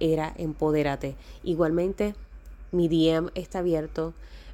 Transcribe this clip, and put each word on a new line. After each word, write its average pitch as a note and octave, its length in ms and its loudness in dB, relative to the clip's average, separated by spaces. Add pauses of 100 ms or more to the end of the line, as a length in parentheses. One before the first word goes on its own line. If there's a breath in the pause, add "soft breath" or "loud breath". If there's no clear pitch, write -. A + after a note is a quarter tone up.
Era D#3 360 0
Empodérate. D3 800 0 (300 loud breath)
Igualmente, F3+ 720 0 (560)
mi F3 160 4
D D#3+ 220 6
M D#3+ 260 2
está F#3 240 -6
abierto, E3 520 0 (420 loud breath)